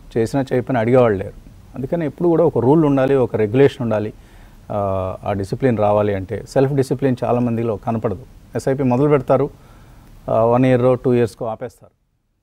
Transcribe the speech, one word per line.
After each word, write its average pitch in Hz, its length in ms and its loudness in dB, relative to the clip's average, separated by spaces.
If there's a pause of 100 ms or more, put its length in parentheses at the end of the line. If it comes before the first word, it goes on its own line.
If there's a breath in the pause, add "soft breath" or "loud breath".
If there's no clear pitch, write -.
(160)
చేసినా 123 360 0
చేయకపోయినా 127 280 -2
అడిగేవాళ్ళు 117 380 4
లేరు. 101 140 -10 (420)
అందుకని 151 320 -4
ఎప్పుడు 170 220 -2
కూడా 165 160 4
ఒక 151 140 0
రూల్ 143 260 4
ఉండాలి, 135 300 2
ఒక 127 220 0
regulation 127 460 2
ఉండాలి, 110 300 -2 (600 soft breath)
ఆ, 95 520 -4
ఆ 101 80 -4
discipline 113 460 -2
రావాలి 104 360 2
అంటే. 95 340 -8
సెల్ఫ్ 139 240 0
డిసిప్లిన్ 131 520 0
చాలా 120 160 0
మందిలో 117 360 -2
కనపడదు. 113 500 -6 (300)
ఎస్ఐపి 135 260 -2
మొదలు 131 260 2
పెడతారు, 139 420 2 (800 soft breath)
ఆ, 113 140 2
వన్ 120 200 2
ఇయర్, 127 400 2
టూ 127 100 2
ఇయర్స్కో 120 300 -2
ఆపేస్తారు. 110 480 -14 (500)